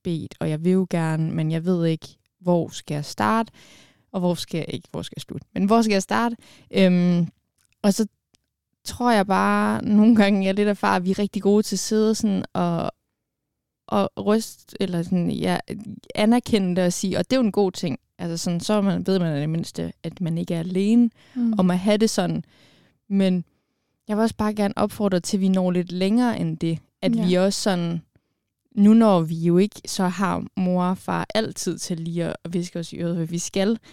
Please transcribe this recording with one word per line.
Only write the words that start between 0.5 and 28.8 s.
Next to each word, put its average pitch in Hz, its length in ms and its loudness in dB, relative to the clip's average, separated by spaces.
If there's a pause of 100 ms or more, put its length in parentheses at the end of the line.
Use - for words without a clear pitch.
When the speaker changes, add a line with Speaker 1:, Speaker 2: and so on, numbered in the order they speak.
Speaker 1:
vil 180 80 2
jo 185 180 2
gerne, 160 420 -2
men 156 200 -2
jeg 160 140 -4
ved 175 200 0
ikke, 160 220 -2 (320)
hvor 175 280 0
skal - 280 -10
jeg 147 100 -6
starte, 220 460 0 (600)
og 196 80 -6
hvor 180 160 0
skal - 220 -8
jeg 156 160 -6
ikke, - 180 -12
hvor - 100 -8
skal - 160 -14
jeg - 40 -12
slutte, - 320 -14
men 190 120 0
hvor 226 160 6
skal 220 120 2
jeg 190 100 2
starte?" 233 320 -2 (360)
Øhm, 180 560 4 (540)
og 202 120 4
så 214 140 0 (760)
tror - 280 0
jeg 208 160 4
bare 208 580 0
nogle 214 300 6
gange, 202 300 4
jeg 190 100 0
lidt 208 120 2
erfarer, 196 280 0
at 180 100 -2
vi 190 60 2
er 190 80 -2
rigtig 202 220 -4
gode 208 220 4
til - 120 -6
at 185 40 -2
sidde 214 360 0
sådan 196 380 -2
og, 175 380 -2 (960)
og 202 220 0 (160)
ryste, - 540 -2
eller 175 240 -2
sådan, 175 280 0
ja, 180 280 -2 (560)
anerkende 214 600 2
det 180 100 2
og 175 80 2
sige, - 240 -2
og - 120 -2
det 254 60 2
er 269 60 2
jo 240 40 2
en 196 60 0
god 196 200 0
ting. - 280 -6 (180)
Altså 170 200 -8
sådan, 170 220 -4
så 214 220 0
man, 180 260 0
ved 190 120 2
man 160 180 -2
i 143 40 -2
det 151 80 -4
mindste, - 440 -6 (100)
at 165 180 -10
man 165 160 -4
ikke 170 180 -4
er 165 40 -2
alene 202 500 2 (260)
Speaker 2:
Mm. 233 220 0
Speaker 1:
om 185 140 4
at 180 80 0
have 208 180 2
det 214 120 2
sådan. 165 340 -2 (680)
Men 190 360 0 (640)
jeg 208 100 -4
vil 220 60 2
også 226 140 0
bare 214 160 -2
gerne 208 240 -2
opfordre 202 420 0
til, - 180 -2
at 185 40 -2
vi 190 80 2
når 185 220 2
lidt 175 200 -2
længere 208 480 0
end 160 180 -2
det. 165 220 -4 (220)
At 226 140 0
Speaker 2:
Ja. 220 120 0
Speaker 1:
vi 180 60 4
også 190 280 2
sådan, 170 400 -2 (720)
nu 208 180 8